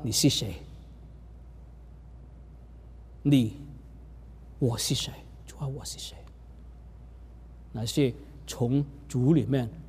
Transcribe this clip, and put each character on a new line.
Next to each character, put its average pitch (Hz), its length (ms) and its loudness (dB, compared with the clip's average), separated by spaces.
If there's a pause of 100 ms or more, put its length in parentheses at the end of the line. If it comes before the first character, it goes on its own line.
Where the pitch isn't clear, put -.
你 113 80 0
是 - 160 6
谁？ 104 280 2 (2750)
你， 131 320 8 (1040)
我 117 200 2
是 - 180 0
谁？ - 160 -2 (340)
主 - 140 -16
啊， 143 80 -4
我 135 180 -8
是 - 140 -10
谁？ - 160 -12 (1600)
乃 113 140 -2
是 131 260 4 (360)
从 131 360 4 (240)
主 127 260 6
里 139 120 6
面 123 240 2 (200)